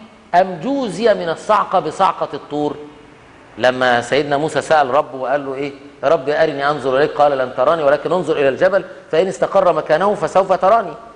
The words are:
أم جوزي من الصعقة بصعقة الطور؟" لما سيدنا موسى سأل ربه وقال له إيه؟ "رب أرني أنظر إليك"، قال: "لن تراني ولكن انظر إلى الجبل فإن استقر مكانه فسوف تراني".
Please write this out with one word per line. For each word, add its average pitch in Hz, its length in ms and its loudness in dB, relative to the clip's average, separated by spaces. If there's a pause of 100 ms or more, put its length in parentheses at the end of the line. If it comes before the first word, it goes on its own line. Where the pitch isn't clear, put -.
(340)
أم 180 280 2
جوزي 226 520 -2
من 180 140 -4
الصعقة 190 500 0
بصعقة 160 560 -2
الطور؟" 147 420 -6 (840)
لما 127 420 2
سيدنا 143 360 0
موسى 147 240 -2
سأل 143 340 2
ربه 143 240 0
وقال 135 280 -2
له 135 80 -6
إيه؟ 139 180 -6 (320)
"رب 151 240 2
أرني 147 420 0
أنظر 131 260 -2
إليك"، 147 140 2
قال: 143 280 2
"لن 127 180 -4
تراني 151 260 2
ولكن 147 300 2
انظر 160 240 -2
إلى 139 120 2
الجبل 180 360 0 (260)
فإن 170 160 2
استقر 175 460 2
مكانه 160 420 0
فسوف 185 380 0
تراني". 185 400 2 (240)